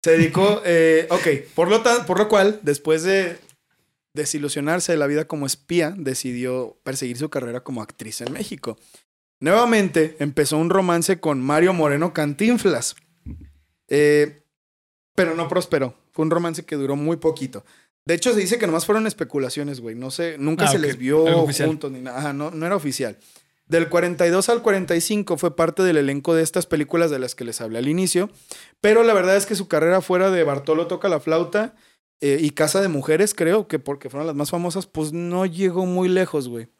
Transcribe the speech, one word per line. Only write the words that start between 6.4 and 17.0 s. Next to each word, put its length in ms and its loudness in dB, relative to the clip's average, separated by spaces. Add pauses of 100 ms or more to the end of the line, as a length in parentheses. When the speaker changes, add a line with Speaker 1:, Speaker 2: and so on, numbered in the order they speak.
Speaker 1:
perseguir 340 -6
su 120 -6
carrera 320 -6
como 200 -10
actriz 380 -14
en 120 -6
México. 460 -10 (640)
Nuevamente, 800 2
empezó 360 0
un 140 2
romance 500 2
con 220 -2
Mario 300 4
Moreno 400 0
Cantinflas. 840 0 (920)
Eh, 540 2 (720)
pero 200 0
no 140 -4
prosperó. 460 -2 (180)
Fue 120 -2
un 60 0
romance 340 -2
que 120 -8
duró 200 -2
muy 200 -2